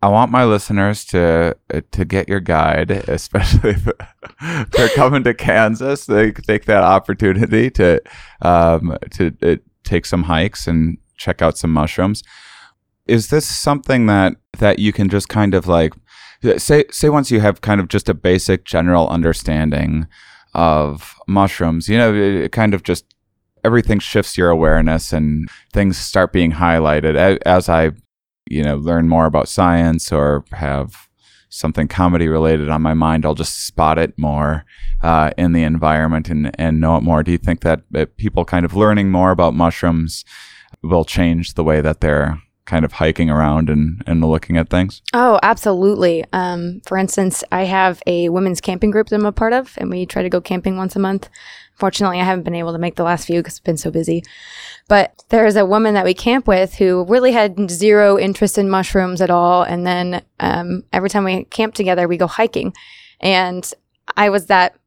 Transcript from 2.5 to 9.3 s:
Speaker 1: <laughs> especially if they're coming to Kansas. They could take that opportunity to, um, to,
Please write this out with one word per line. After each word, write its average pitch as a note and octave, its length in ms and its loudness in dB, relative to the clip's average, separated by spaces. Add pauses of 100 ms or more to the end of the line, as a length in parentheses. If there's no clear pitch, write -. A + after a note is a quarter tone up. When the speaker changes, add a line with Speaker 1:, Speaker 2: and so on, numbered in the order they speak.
Speaker 1:
<laughs> G2 180 -6
especially - 640 0
if F#2+ 180 -2 (800)
they're - 180 2
coming C#3 340 2
to A#2+ 100 2
Kansas. A2+ 720 0
They G#2 260 2
could - 140 -14
take G#2+ 200 -2
that G2+ 180 4
opportunity G2 880 2
to, F2 300 4 (400)
um, E2+ 560 2 (140)
to, E2+ 300 -2